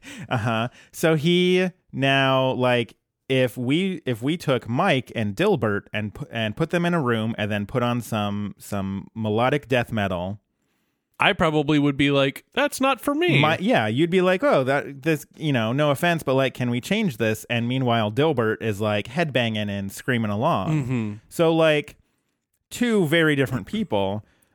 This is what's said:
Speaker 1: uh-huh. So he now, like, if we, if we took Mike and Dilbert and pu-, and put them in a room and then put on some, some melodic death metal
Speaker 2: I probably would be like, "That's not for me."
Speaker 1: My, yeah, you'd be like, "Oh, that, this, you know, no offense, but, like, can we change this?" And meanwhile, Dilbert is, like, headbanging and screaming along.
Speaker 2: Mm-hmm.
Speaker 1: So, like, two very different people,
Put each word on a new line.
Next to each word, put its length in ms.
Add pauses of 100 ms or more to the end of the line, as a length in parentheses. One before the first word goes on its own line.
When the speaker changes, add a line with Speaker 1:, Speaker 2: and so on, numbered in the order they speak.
(300)
Speaker 1:
uh-huh. 400 (220)
So 240
he 540 (220)
now, 600
like, 440 (340)
if 280
we, 480
if 160
we 160
took 300
Mike 480
and 200
Dilbert 480 (100)
and 200
pu-, 180
and 240
put 160
them 140
in 80
a 80
room 360
and 140
then 140
put 180
on 180
some, 560
some 580
melodic 520
death 240
metal 480 (840)
Speaker 2:
I 100
probably 440
would 200
be 120
like, 440
"That's 280
not 180
for 140
me." 260
Speaker 1:
My, 220
yeah, 240
you'd 240
be 120
like, 220
"Oh, 200
that, 400
this, 240 (100)
you 160
know, 180
no 200
offense, 320
but, 100
like, 220
can 160
we 100
change 360
this?" 300
And 200
meanwhile, 440
Dilbert 520
is, 180
like, 260
headbanging 640
and 220
screaming 400
along. 380 (140)
Speaker 2:
Mm-hmm. 300 (160)
Speaker 1:
So, 240
like, 420 (760)
two 340
very 300
different 320
people, 580 (300)